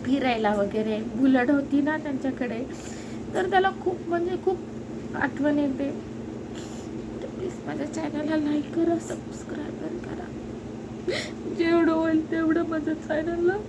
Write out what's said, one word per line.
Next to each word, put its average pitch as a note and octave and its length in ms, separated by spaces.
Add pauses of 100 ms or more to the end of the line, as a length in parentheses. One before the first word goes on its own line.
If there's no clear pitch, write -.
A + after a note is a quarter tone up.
फिरायला B3 500
वगैरे, G#3+ 480 (140)
बुलेट C4 340
होती C#4 320
ना D4+ 160
त्यांच्याकडे, C4 680 (680)
तर F#4+ 160
त्याला F#4+ 200 (140)
खूप, F4+ 120 (120)
म्हणजे E4+ 280 (100)
खूप F#4 120 (580)
आठवण D4 440
येते. C#4 300 (1300)
तर - 60
प्लीज - 240 (160)
माझ्या D4 260
चॅनलला D#4 440
लाईक D4 380
करा, E4 220
सबस्क्राईब - 1040
करा, - 220 (1300)
जेवढं E4 360
होईल D#4+ 400
तेवढं E4 360
माझ्या D#4+ 260
चॅनलला E4+ 640 (120)